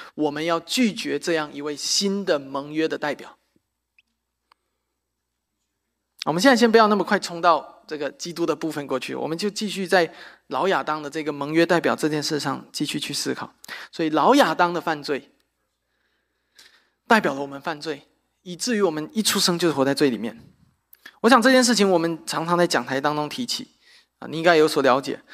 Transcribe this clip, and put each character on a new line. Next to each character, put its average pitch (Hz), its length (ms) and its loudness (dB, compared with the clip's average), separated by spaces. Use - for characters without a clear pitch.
我 147 160 -2
们 151 140 -8
要 165 160 0
拒 220 340 0
绝 139 240 -4
这 170 140 -2
样 151 200 -2
一 143 80 -12
位 147 140 -6
新 196 500 -2
的 170 140 2
盟 139 340 -8
约 156 140 0
的 147 100 -4
代 147 200 -4
表。 - 200 -20
我 147 60 -2
们 170 80 -2
现 262 100 6
在 254 60 6
先 226 160 4
不 233 60 8
要 214 100 8
那 208 80 2
么 185 80 0
快 202 140 0
冲 170 200 -8
到 165 480 0
这 156 120 -10
个 143 140 -6
基 - 200 -12
督 165 140 -4
的 151 100 0
部 160 160 -6
分 143 140 -6
过 131 120 -2
去， 135 160 -8
我 127 120 -6
们 160 100 -6
就 196 140 -4
继 208 180 -6
续 180 180 -6
在 170 240 2
老 143 220 -2
亚 156 140 0
当 151 200 -4
的 143 80 -10
这 156 120 -6
个 147 80 -6
盟 143 220 -6
约 165 140 4
代 175 120 4
表 139 160 0
这 156 140 -2
件 151 140 -2
事 147 180 -4
上 135 320 -6
继 - 140 -6
续 151 120 -6
去 - 140 -8
思 135 220 -4
考。 - 200 -12
所 175 100 -4
以 160 60 2
老 156 280 4
亚 185 180 4
当 175 180 2
的 170 80 -4
犯 147 220 -4
罪 135 280 -8
代 220 140 6
表 147 140 -2
了 139 80 -6
我 143 40 -6
们 139 140 -14
犯 156 180 -6
罪， 147 300 -10
以 180 160 -12
至 240 180 -2
于 208 60 0
我 185 100 4
们 156 220 -6
一 214 100 -2
出 - 160 0
生 175 200 0
就 170 120 2
活 135 140 0
在 139 80 0
罪 139 160 2
里 117 80 -2
面。 104 240 -8
我 220 80 4
想 240 140 8
这 262 80 4
件 254 120 6
事 240 120 2
情 202 160 4
我 175 80 4
们 165 260 -2
常 160 220 -6
常 175 100 0
在 175 100 4
讲 135 200 0
台 131 120 -4
当 147 160 -2
中 151 140 -4
提 127 160 -8
起， - 240 -8
啊， 120 80 -16
你 143 120 -8
应 165 40 -6
该 170 140 6
有 156 100 6
所 151 160 0
了 131 160 6
解。 139 240 -6